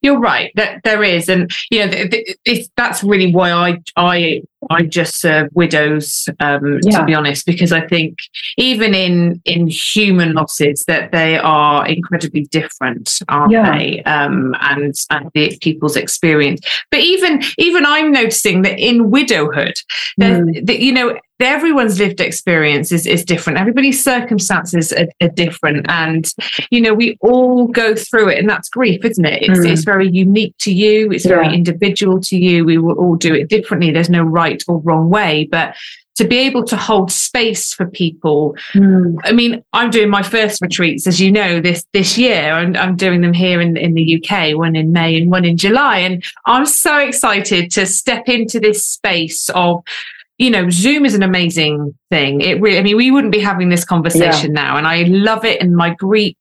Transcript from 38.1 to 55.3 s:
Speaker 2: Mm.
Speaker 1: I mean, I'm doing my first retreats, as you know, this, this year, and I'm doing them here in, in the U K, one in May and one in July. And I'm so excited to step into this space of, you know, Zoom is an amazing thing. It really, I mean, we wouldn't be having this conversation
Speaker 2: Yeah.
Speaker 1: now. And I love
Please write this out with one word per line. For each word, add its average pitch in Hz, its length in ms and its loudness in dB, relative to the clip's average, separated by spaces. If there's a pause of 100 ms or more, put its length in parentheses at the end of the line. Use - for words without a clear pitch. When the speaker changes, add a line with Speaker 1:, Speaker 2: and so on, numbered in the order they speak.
Speaker 2:
Mm. 185 400 4 (100)
Speaker 1:
I - 80 0
mean, 240 300 2 (100)
I'm 233 180 0
doing 208 200 2
my 202 120 0
first 214 380 -2
retreats, 180 460 -2
as 185 140 0
you 190 100 4
know, 190 300 2
this, 170 340 -2
this 190 240 0
year, 165 400 2
and 175 180 0
I'm 185 200 0
doing 180 260 2
them 175 100 2
here 175 280 2
in, 170 180 0
in 170 160 0
the 165 80 2
U 160 180 2
K, 160 340 -2
one 160 220 0
in 156 160 0
May 165 240 2
and 170 140 2
one 180 160 2
in 170 100 2
July. 214 440 2
And 180 220 -4 (240)
I'm 254 200 2
so 294 320 0
excited 208 720 -2
to 196 160 -2
step 240 420 -4
into 233 320 -2
this 208 240 2
space 170 680 -4
of, 175 320 0 (540)
you 247 140 2
know, 185 180 0
Zoom 247 360 2
is 226 100 2
an 202 80 2
amazing 160 720 0 (160)
thing. 143 300 0
It 180 200 0
really, 196 180 2
I 196 40 0
mean, 208 140 2
we 247 140 2
wouldn't 262 220 2
be 208 80 2
having 185 280 0
this 175 160 0
conversation 160 720 0
Speaker 2:
Yeah. 147 80 -2
Speaker 1:
now. 139 160 -2
And 151 80 -2
I 165 180 0
love 208 400 2